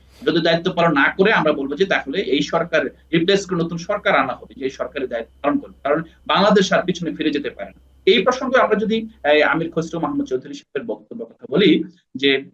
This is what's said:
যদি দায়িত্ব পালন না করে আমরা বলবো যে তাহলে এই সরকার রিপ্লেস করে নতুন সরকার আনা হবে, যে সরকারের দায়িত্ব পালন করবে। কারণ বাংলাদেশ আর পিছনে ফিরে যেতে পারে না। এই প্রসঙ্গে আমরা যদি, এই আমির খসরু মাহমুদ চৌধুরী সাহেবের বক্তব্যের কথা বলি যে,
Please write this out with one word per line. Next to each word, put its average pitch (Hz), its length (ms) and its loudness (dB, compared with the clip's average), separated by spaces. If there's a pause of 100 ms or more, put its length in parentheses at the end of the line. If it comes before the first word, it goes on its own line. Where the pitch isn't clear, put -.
(220)
যদি 156 200 0
দায়িত্ব 170 320 0
পালন 170 200 2
না 143 240 2
করে 196 160 4
আমরা 156 200 2
বলবো 139 220 -4
যে 185 100 2
তাহলে 143 360 -4
এই 143 200 0
সরকার 165 440 -2
রিপ্লেস 180 600 0
করে 180 140 -4
নতুন 165 180 -4
সরকার 202 380 -2
আনা 131 180 0
হবে, - 240 -16
যে 135 120 -6
সরকারের 135 400 -8
দায়িত্ব 117 320 -10
পালন 143 180 0
করবে। - 140 -12 (100)
কারণ 151 200 0 (240)
বাংলাদেশ 190 460 4
আর 165 120 2
পিছনে 156 300 -4
ফিরে 151 140 0
যেতে 143 200 -4
পারে 98 200 -12
না। - 100 -20 (260)
এই 196 180 4
প্রসঙ্গে 254 380 2
আমরা 208 140 2
যদি, 220 320 -2 (260)
এই 151 100 6
আমির 165 280 0
খসরু 165 280 -6
মাহমুদ 143 260 -2
চৌধুরী 131 280 -6
সাহেবের 117 420 -8
বক্তব্যের 113 320 -14
কথা - 220 -20
বলি 165 340 4 (320)
যে, 139 280 0 (100)